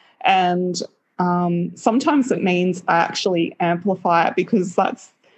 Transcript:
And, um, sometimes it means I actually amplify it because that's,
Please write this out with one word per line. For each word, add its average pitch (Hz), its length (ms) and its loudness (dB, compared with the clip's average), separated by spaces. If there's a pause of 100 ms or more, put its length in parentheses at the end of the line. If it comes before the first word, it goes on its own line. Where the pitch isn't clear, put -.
(220)
And, 180 600 0 (380)
um, 175 560 0
sometimes 262 560 0
it - 120 -2
means 180 440 0
I 175 100 2
actually 170 640 -2
amplify 175 680 0
it 185 80 -2
because 180 400 0
that's, - 360 -2 (260)